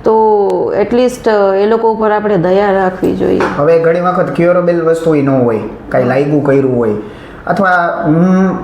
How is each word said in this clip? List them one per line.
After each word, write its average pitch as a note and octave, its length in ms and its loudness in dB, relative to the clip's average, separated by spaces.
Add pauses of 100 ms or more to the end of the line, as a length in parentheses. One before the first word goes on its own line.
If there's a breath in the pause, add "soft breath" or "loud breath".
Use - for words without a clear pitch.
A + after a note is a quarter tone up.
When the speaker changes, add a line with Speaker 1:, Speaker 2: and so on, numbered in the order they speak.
Speaker 1:
તો G#3 760 0
at G#3 140 -2
least, B3 340 0
અ, G3+ 260 2
એ G3+ 100 0
લોકો A3+ 260 2
ઉપર G#3+ 200 0
આપણે G#3 260 0
દયા F#3+ 340 2
રાખવી F#3 440 0
જોઈએ. F#3 260 0 (160)
Speaker 2:
હવે D#3 220 2
ઘણી E3 200 0
વખત F3+ 360 -2
ક્યોરેબલ F3 460 0
વસ્તુ E3 340 0
ઈ C#3+ 60 2
ન C3+ 80 0
હોય, A#2+ 300 0 (300)
કાંઈ B2+ 140 0
લાગ્યું C#3 400 0
કર્યું C3+ 340 2
હોય, A2+ 160 0 (540 loud breath)
અથવા F3+ 580 0
હું F3+ 580 2